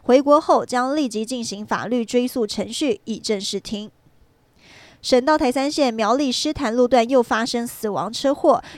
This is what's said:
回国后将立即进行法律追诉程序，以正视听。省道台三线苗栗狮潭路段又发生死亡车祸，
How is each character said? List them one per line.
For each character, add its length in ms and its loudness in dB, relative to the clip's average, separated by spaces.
回 180 6
国 180 6
后 240 2
将 320 -2
立 120 0
即 180 -4
进 160 -8
行 240 -10
法 220 -4
律 160 0
追 240 0
诉 180 -2
程 260 -6
序， 300 -2
以 160 -8
正 220 -4
视 180 -6
听。 320 -10
省 200 2
道 140 2
台 160 0
三 180 -2
线 220 0
苗 220 0
栗 180 0
狮 180 -4
潭 240 -4
路 140 4
段 180 4
又 160 4
发 220 0
生 220 -4
死 240 -8
亡 200 -4
车 240 -2
祸， 300 2